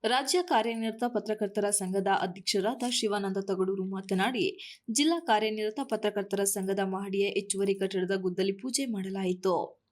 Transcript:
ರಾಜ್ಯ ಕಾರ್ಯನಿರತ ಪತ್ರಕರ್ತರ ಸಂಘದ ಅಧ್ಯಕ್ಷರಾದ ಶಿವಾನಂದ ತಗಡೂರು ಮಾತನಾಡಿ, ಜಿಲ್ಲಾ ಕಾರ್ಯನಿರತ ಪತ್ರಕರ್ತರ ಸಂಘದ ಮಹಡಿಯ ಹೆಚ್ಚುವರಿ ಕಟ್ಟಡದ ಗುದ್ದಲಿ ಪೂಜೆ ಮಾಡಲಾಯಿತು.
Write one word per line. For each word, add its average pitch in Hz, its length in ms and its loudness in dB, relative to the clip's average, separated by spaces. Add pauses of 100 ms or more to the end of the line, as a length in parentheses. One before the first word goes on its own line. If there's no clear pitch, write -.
ರಾಜ್ಯ 269 380 4
ಕಾರ್ಯನಿರತ 226 640 0
ಪತ್ರಕರ್ತರ 214 640 0
ಸಂಘದ 190 360 0 (140)
ಅಧ್ಯಕ್ಷರಾದ 196 720 0
ಶಿವಾನಂದ 202 460 0 (120)
ತಗಡೂರು 190 360 0
ಮಾತನಾಡಿ, 190 920 -2 (120)
ಜಿಲ್ಲಾ 311 300 2
ಕಾರ್ಯನಿರತ 214 640 2
ಪತ್ರಕರ್ತರ 208 640 0
ಸಂಘದ 196 340 0
ಮಹಡಿಯ 196 500 0
ಹೆಚ್ಚುವರಿ 196 460 0
ಕಟ್ಟಡದ 190 460 0
ಗುದ್ದಲಿ 185 320 0
ಪೂಜೆ 254 340 -4
ಮಾಡಲಾಯಿತು. 190 1040 -2